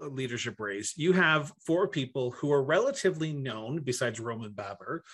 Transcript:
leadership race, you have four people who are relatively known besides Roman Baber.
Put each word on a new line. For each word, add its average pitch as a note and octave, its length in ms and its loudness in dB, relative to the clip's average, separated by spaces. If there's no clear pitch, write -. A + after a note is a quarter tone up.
leadership A#2+ 480 -4
race, G#2 380 -4
you E3+ 160 4
have D#3 400 4
four F3+ 220 4
people B2+ 440 -2
who C#3+ 200 0
are C#3+ 120 6
relatively D#3+ 680 2
known C3 480 -4
besides B2 400 -2
Roman A2+ 320 -6
Baber. G2+ 640 -8